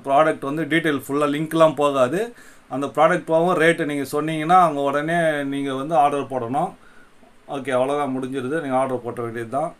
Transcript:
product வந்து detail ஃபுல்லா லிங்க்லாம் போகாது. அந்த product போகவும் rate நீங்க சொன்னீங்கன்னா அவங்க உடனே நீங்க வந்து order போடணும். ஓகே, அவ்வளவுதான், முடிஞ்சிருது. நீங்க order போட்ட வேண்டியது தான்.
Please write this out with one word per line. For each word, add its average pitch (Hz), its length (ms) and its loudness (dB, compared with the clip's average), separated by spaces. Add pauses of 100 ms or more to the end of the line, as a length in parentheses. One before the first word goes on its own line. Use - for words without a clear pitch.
product 139 460 2
வந்து 156 160 -4
detail 151 380 0
ஃபுல்லா 147 240 -2
லிங்க்லாம் 156 480 2
போகாது. 139 440 2 (500)
அந்த 139 180 -4
product 160 420 2
போகவும் 170 280 4
rate 165 280 4
நீங்க 143 240 -4
சொன்னீங்கன்னா 156 500 2
அவங்க 151 220 2
உடனே 147 360 0 (280)
நீங்க 139 280 -4
வந்து 139 220 -4
order 143 360 2
போடணும். 131 400 -2 (760)
ஓகே, 135 240 -8
அவ்வளவுதான், 135 420 0
முடிஞ்சிருது. 131 480 -4
நீங்க 135 160 -2
order 131 280 -2
போட்ட 120 160 -8
வேண்டியது 113 300 -8
தான். 151 280 -4